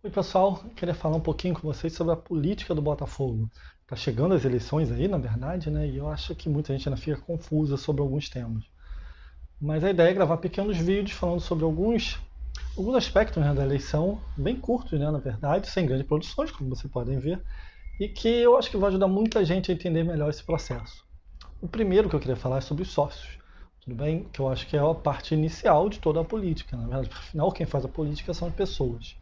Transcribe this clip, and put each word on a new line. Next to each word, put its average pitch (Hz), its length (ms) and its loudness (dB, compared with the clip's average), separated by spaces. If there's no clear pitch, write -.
Oi, 208 60 -6
pessoal. 190 540 2
Queria 170 200 -2
falar 160 200 0
um 160 60 0
pouquinho 165 320 0
com - 80 -4
vocês 156 320 -4
sobre 170 180 0
a 165 40 4
política 165 580 -2
do 151 80 0
Botafogo. 135 680 -2
Tá 127 100 -10
chegando 135 380 2
as 135 100 4
eleições 127 480 0
aí, 160 160 0
na 185 120 0
verdade, 131 500 -2
né? 151 180 0
E 135 100 -2
eu 147 120 -4
acho - 240 -6
que - 160 -6
muita 147 240 0
gente 135 160 -2
ainda 135 100 -2
fica 151 220 -2
confusa 156 560 0
sobre 143 240 0
alguns 143 260 0
temas. 113 360 -6
Mas 151 220 0
a 196 80 4
ideia 170 180 8
é 185 40 4
gravar 165 240 4
pequenos 196 380 -2
vídeos 190 360 2
falando 175 280 0
sobre 165 260 0
alguns, 185 540 0
alguns 220 200 0
aspectos, 208 480 4
né, 143 100 4
da 139 100 2
eleição, 151 560 0
bem 175 200 0
curtos, 240 440 -2
né, 147 120 0
na 147 80 0
verdade, 139 480 0
sem 180 180 0
grandes 131 220 0
produções, 277 420 -2
como 135 260 -6
vocês - 160 -8
podem 127 280 -2
ver, 156 200 -2
e 202 80 -2
que 220 200 -2
eu 240 300 8
acho 226 140 0
que 214 60 -2
vai 196 120 4
ajudar 190 180 4
muita 208 380 4
gente 185 240 0
a 185 60 2
entender 165 280 0
melhor 156 280 0
esse - 120 -8
processo. 131 640 -6
O 180 60 -8
primeiro 202 420 4
que 160 60 0
eu 147 40 4
queria 131 160 0
falar 131 220 -2
é 131 40 0
sobre 151 200 -4
os 185 80 -4
sócios, - 480 -2
tudo 123 160 -10
bem? 151 280 0
Que - 60 -12
eu 135 100 2
acho 127 160 -2
que - 100 -4
é 147 40 6
a 156 160 4
parte - 400 0
inicial 160 540 4
de 208 100 -6
toda 160 220 2
a 160 40 0
política, 180 500 -4
na 113 120 -4
verdade, 123 260 -4
afinal, 160 380 -2
quem 170 160 -4
faz 135 180 0
a - 20 -4
política 151 460 -4
são - 140 -4
as - 80 -4
pessoas. 135 680 -2